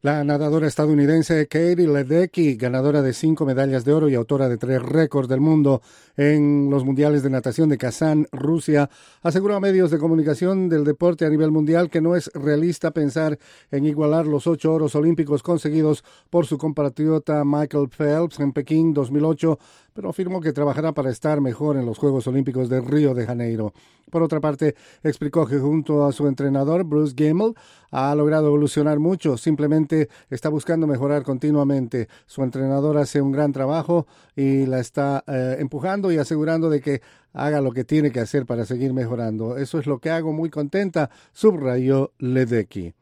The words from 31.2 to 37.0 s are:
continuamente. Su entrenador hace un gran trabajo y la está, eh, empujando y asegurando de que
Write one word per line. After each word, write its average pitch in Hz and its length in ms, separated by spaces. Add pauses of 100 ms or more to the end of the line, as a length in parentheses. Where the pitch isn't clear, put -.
continuamente. 139 840 (180)
Su - 180
entrenador 139 540
hace 147 240
un 139 100
gran 143 200
trabajo 151 540 (300)
y 135 320
la 131 120
está, 139 480
eh, 131 320
empujando 180 520
y 165 60
asegurando 160 520
de 147 100
que 139 220 (320)